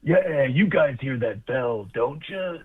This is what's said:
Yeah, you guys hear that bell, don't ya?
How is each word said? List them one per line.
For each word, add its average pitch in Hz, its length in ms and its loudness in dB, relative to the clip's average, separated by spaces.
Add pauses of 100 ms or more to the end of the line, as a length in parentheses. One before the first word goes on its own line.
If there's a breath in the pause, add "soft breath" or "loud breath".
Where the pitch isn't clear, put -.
Yeah, 160 440 2
you 139 220 2
guys 151 320 2
hear 135 180 -4
that 113 280 -4
bell, 120 460 -2
don't 131 360 -2
ya? 185 360 -8